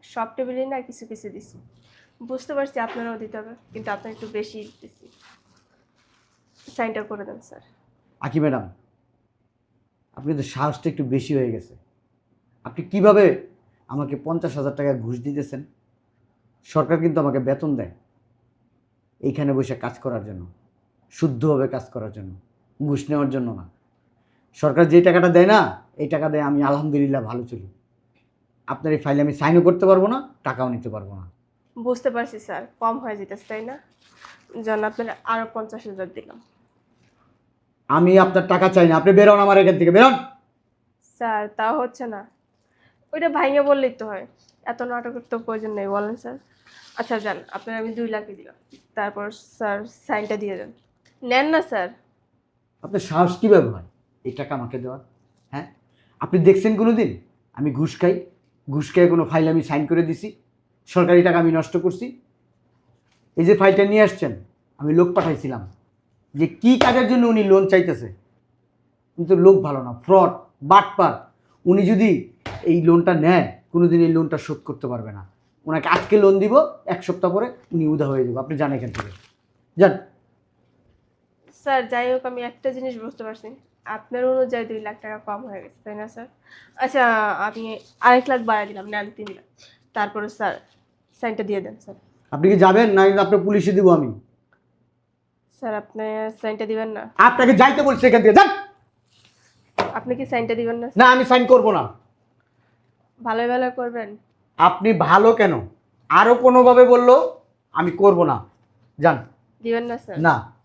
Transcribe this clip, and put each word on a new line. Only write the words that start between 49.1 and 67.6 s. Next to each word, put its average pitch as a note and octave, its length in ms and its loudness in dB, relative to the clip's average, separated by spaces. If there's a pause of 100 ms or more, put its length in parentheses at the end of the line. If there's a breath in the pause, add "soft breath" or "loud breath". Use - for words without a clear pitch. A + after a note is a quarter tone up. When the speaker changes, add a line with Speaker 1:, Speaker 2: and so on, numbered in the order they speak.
Speaker 1:
স্যার G#3 200 -6 (300)
সাইনটা G#3+ 360 -6
দিয়ে G3 160 -8
দেন। A3+ 120 -16 (520)
নেন B3+ 300 0
না D#4+ 160 0
স্যার। F#3+ 200 -6 (960)
Speaker 2:
আপনার F#3+ 240 -6
সাহস F3 320 2
কীভাবে F3+ 340 4
হয় F2 120 -16 (400)
এই B2 120 -10
টাকা C#3 200 -10
আমাকে B2 240 -12
দেওয়ার? C3+ 180 -16 (520)
হ্যাঁ, C#3 140 -12 (540)
আপনি D#3 160 -2 (100)
দেখছেন G3 340 4
কোনো A3+ 180 2
দিন E3 100 0 (480)
আমি D3 120 -4 (100)
ঘুষ D#3 220 -2
খাই? F3+ 140 0 (520)
ঘুষ C#3+ 260 -6
খেয়ে F3 200 4
কোনো E3+ 180 0
ফাইল D#3+ 220 0
আমি E3 160 0
সাইন E3+ 220 -2
করে E3+ 180 0
দিছি? D#3+ 180 -8 (640)
সরকারি F3 380 4
টাকা E3+ 160 2
আমি E3 140 2
নষ্ট D#3+ 160 -4 (120)
করছি? F#3 200 -4 (1300)
এই E3+ 80 2
যে G3+ 120 6
ফাইলটা G3 320 6
নিয়ে G#3+ 160 6
আসছেন, C#3+ 240 -4 (480)
আমি D3 200 -4
লোক F3 160 4
পাঠাইছিলাম C#3 460 -4 (800)
যে E3 60 2 (160)
কী A#3 100 4 (120)
কাজের B3 280 2
জন্য B3 120 2 (100)
উনি G#3+ 180 2
লোন F#3+ 200 6